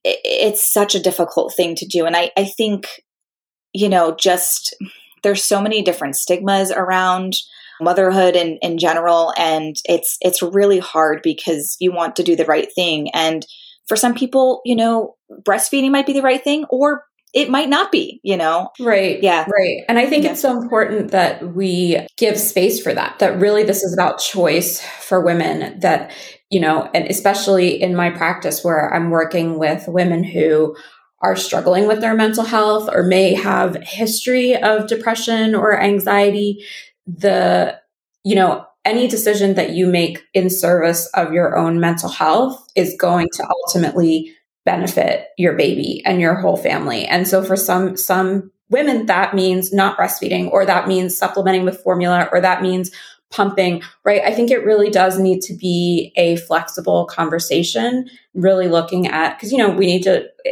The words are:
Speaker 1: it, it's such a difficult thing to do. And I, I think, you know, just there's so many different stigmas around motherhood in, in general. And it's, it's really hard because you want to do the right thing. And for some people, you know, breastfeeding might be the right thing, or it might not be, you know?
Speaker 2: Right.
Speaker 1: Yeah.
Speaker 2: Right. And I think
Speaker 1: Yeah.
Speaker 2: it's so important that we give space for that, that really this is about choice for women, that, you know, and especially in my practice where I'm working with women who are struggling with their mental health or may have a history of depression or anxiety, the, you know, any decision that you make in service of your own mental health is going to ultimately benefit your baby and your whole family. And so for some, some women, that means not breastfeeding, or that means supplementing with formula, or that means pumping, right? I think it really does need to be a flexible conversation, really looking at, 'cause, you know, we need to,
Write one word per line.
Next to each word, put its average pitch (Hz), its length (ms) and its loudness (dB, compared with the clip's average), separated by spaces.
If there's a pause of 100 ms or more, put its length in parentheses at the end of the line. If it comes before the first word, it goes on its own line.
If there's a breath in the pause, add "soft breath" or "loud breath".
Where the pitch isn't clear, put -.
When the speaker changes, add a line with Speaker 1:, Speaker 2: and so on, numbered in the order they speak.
Speaker 1:
it, - 200 -2
it's - 500 0
such 202 220 0
a 196 60 0
difficult - 540 -2
thing 170 200 -2
to - 100 -10
do. 165 200 0
And 165 100 0
I, 175 220 0
I 196 80 2
think, 202 420 -4 (840)
you 202 160 0
know, 170 260 2
just - 600 -2 (480 loud breath)
there's 196 200 0
so 202 180 0
many 214 200 0
different 165 340 -2
stigmas 196 560 0
around 185 600 0 (480 loud breath)
motherhood 185 540 4
in, 170 260 0
in 170 160 -4
general. 165 600 2
And 156 380 -2 (100)
it's, - 360 0
it's 185 200 0
really 196 380 2
hard 156 440 0
because 156 560 -4
you 180 120 0
want 170 240 -4
to 185 80 -2
do 170 120 2
the 165 100 0
right 156 280 0
thing. 160 400 -2
And 160 320 -2 (420 loud breath)
for 220 80 0
some 240 180 2
people, 254 520 0
you 240 100 2
know, 226 400 0 (280)
breastfeeding 262 480 0
might 277 140 2
be 285 80 -2
the 277 80 2
right 262 220 2
thing, 294 260 -2
or 285 360 0 (280)
it 285 160 2
might 269 200 0
not 311 220 0
be, - 320 -2
you 196 140 -2
know? 165 320 0 (100)
Speaker 2:
Right. 202 420 0
Speaker 1:
Yeah. 175 260 4
Speaker 2:
Right. 196 400 0
And 233 120 2
I 247 80 2
think 294 160 2
Speaker 1:
Yeah. 311 80 0
Speaker 2:
it's - 100 -8
so 254 180 0
important 214 520 -2
that 175 420 0
we 180 460 0 (180)
give 214 220 0
space 190 420 0
for 143 120 -2
that, - 260 -6
that 185 200 2
really 208 240 4
this 208 200 0
is 180 100 -2
about 175 260 0
choice 170 640 0
for - 400 -2
women, 165 580 -2
that, 170 320 0 (380 loud breath)
you 196 100 0
know, 156 340 0
and - 140 0
especially 190 720 2
in 180 140 0
my 175 140 2
practice 170 540 -4
where 160 300 0
I'm 170 180 0
working 165 480 -2
with 156 280 -2
women 175 360 0
who 156 520 0 (460 loud breath)
are 190 140 0
struggling 180 520 0
with 214 140 0
their 220 140 0
mental 220 300 0
health 214 460 0
or 180 120 2
may 185 320 4
have 190 400 -2
a - 100 -12
history 247 680 0
of 214 320 0
depression 226 640 -2
or 208 260 2
anxiety, 202 840 0 (400 loud breath)
the, 180 720 0 (440)
you 196 120 0
know, 185 300 2 (200)
any 240 220 0
decision 202 460 0
that 175 180 -2
you 175 140 0
make 175 380 0 (100)
in 185 160 2
service 170 580 0
of 170 260 -2
your 175 240 0
own 165 220 0
mental 170 300 0
health 240 560 0 (100)
is 185 220 0
going 175 360 0
to - 140 -8
ultimately 165 880 -2 (320 loud breath)
benefit - 640 0 (100)
your 175 160 2
baby - 520 0
and 185 160 0
your 170 140 2
whole 180 220 0
family. 143 480 -2
And 180 220 -2
so 190 160 2
for 190 120 0
some, 185 420 -2
some 190 540 -2 (180)
women, 247 380 0
that 190 260 0
means 185 400 0
not 196 240 2
breastfeeding, 180 540 -2
or 196 140 4
that 185 220 2
means 185 300 0
supplementing 185 480 0
with 185 160 -4
formula, 175 500 2
or 180 80 4
that 180 220 2
means 185 300 -2 (400 loud breath)
pumping, 190 500 0 (220 loud breath)
right? 208 200 2
I 220 100 0
think 233 160 2
it - 160 2
really 214 240 4
does 185 300 2
need 185 240 2
to - 100 -12
be 175 640 0
a 170 200 4
flexible 170 720 -2
conversation, 175 1040 -2 (240 loud breath)
really 185 340 2
looking 170 400 0
at, - 320 -2
'cause, 208 120 -8
you 269 60 0
know, 214 120 4
we 185 160 2
need 180 180 2
to, - 240 2 (240)